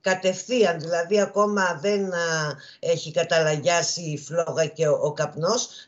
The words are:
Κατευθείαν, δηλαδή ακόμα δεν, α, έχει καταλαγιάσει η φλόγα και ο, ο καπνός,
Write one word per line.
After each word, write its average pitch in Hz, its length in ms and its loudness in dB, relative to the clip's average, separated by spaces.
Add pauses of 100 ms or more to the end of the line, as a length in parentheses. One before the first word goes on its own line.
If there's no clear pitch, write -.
Κατευθείαν, 185 760 0
δηλαδή 170 420 0
ακόμα 190 600 0
δεν, 196 320 0
α, 160 420 -2 (240)
έχει 160 320 -2
καταλαγιάσει 165 920 2
η 151 160 -6
φλόγα 160 480 0
και 156 220 -2
ο, 143 160 4
ο 147 100 0
καπνός, 165 560 -2 (180)